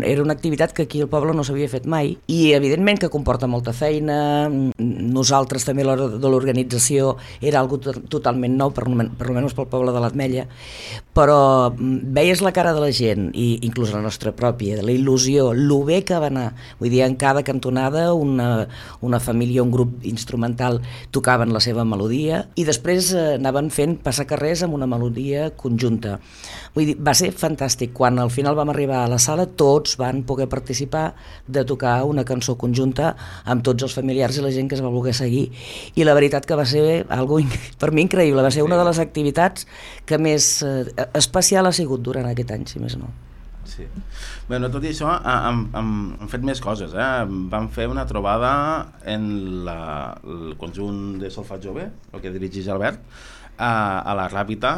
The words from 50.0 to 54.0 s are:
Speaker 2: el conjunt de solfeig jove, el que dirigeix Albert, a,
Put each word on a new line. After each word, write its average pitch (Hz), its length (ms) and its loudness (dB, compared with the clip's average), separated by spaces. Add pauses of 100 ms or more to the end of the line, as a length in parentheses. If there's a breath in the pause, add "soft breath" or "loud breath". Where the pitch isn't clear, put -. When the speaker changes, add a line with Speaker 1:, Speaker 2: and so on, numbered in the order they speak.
Speaker 2:
el 80 320 -10
conjunt 98 640 -8
de 95 100 -8
solfeig 98 340 -12
jove, 107 220 -10 (260)
el - 100 -14
que 95 120 -10
dirigeix 95 340 -8
Albert, 104 300 -4 (600 loud breath)
a, 107 440 -2